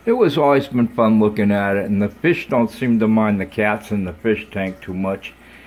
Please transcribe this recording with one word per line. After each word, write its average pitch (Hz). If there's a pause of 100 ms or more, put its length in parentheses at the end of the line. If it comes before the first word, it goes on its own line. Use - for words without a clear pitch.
it 226
was 196
always 139
been 120
fun 110
looking 107
at 101
it, 98
and 101
the 101
fish -
don't 120
seem 120
to 110
mind 107
the 92
cats 107
in 101
the 90
fish 104
tank 95
too 95
much. 95 (340)